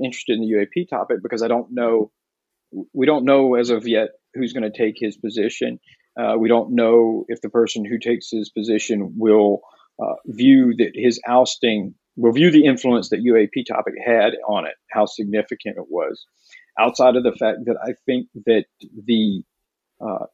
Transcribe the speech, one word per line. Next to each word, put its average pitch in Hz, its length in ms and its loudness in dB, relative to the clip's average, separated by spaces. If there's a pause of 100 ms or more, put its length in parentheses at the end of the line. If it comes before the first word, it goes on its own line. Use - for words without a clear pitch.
interested 127 320 -6
in 113 60 -4
the 110 80 -4
U 107 120 0
A 101 60 -2
P 175 180 -6
topic, 104 380 -6
because 113 200 -6
I 113 60 -2
don't 120 220 -2
know, 117 400 0 (840)
we 131 140 0
don't 147 180 0
know 135 300 4
as 120 160 0
of 113 160 -2
yet 110 220 0 (260)
who's 123 180 -6
gonna 110 200 -6
take 110 260 -2
his 110 180 -6
position. 117 640 -4 (400)
Uh, 110 200 -2
we 110 100 0
don't 117 260 2
know 113 540 4
if 117 120 -8
the 107 80 -10
person 113 360 0
who 113 140 -6
takes 117 320 -4
his 107 200 -6
position 107 640 -4
will, 107 440 4 (420)
uh, - 120 -4 (120)
view 123 520 4
that 110 160 0
his 113 320 0
ousting, 120 680 0 (220)
will 117 160 2
view 160 180 4
the 151 140 8
influence 123 460 0
that 104 120 -2
U 120 140 4
A 104 100 4
P 123 180 -8
topic - 300 -6 (100)
had 117 300 2 (140)
on 95 180 -2
it, - 80 -10 (160)
how 107 160 0
significant 104 720 -6
it 90 120 -12
was. - 380 -6 (520)
Outside 123 380 4
of 123 60 0
the 120 100 2
fact 113 340 -4
that 117 160 -2
I 123 120 -8 (120)
think 127 220 -4 (180)
that 110 180 2 (160)
the, 107 640 -2 (560)
uh, 107 340 -8